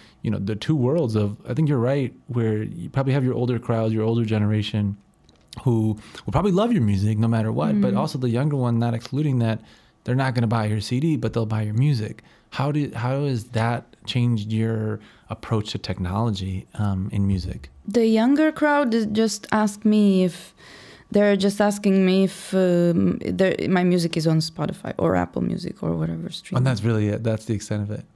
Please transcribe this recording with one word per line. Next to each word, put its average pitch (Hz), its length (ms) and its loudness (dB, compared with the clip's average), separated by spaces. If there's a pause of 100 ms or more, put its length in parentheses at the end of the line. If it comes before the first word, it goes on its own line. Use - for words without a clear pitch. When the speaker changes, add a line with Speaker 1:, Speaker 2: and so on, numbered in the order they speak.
(220)
Speaker 1:
you 117 80 -2
know, 101 80 -2
the 101 180 -4
two 156 200 -2
worlds 131 380 0
of, 104 220 0 (120)
I 123 60 -4
think 151 140 2
you're 143 100 2 (160)
right, 139 180 -2 (140)
where 110 380 0
you - 260 -10
probably 135 220 0
have 127 120 2
your 127 100 0
older 120 260 0
crowd, 113 320 0
your 110 120 0
older 117 200 2
generation, 104 720 0 (680)
who 110 320 2 (280)
will 101 80 -8
probably 180 200 2
love 214 200 2
your 180 100 2
music 104 360 2
no 113 100 2
matter 110 240 0
what, 202 280 0
but 196 80 2
Speaker 2:
Mm-hmm. 98 100 0
Speaker 1:
also 147 200 -2
the 127 120 -2
younger 143 260 0
one, 120 220 0
not 117 160 0
excluding 131 460 -2
that, 113 200 0 (440)
they're 123 100 -2 (100)
not 131 100 -2
gonna 120 120 2 (120)
buy 110 80 0
your 107 140 0
C 123 180 -2
D, 156 180 0
but 113 160 -2
they'll 113 140 -2 (120)
buy 110 40 -2
your 107 120 -4
music. 120 480 0 (280)
How 143 220 -2
do, 143 220 -2
how 127 320 -2
has 123 180 -2 (160)
that 117 340 -2 (100)
changed 117 480 0
your 110 460 0 (300)
approach - 440 -4
to - 60 -6
technology, 95 960 -4
um, 101 380 -2
in 101 140 0
music? - 440 -2 (160)
Speaker 2:
The 226 200 2
younger 254 440 4
crowd 294 440 2
is 226 120 0
just 214 460 -2
ask 214 320 0
me 208 400 4
if, - 300 -6 (580)
they're 202 240 4
just 202 240 0
asking 202 460 4
me 190 160 4
if, - 320 -4
um, 175 640 2
there, 185 380 0 (120)
my 180 140 2
music 175 340 2
is 165 120 0
on 160 100 4
Spotify - 580 -6
or 92 200 2
Apple - 260 -2
Music - 400 -6
or - 140 -2
whatever 165 340 -6
streaming. - 280 -6
Speaker 1:
And 123 100 2
that's 107 160 -2
really 110 240 0
it. 107 160 -4
That's 110 220 -2
the 113 80 -2
extent 104 280 -4
of 101 80 -6
it. 107 140 -10 (120)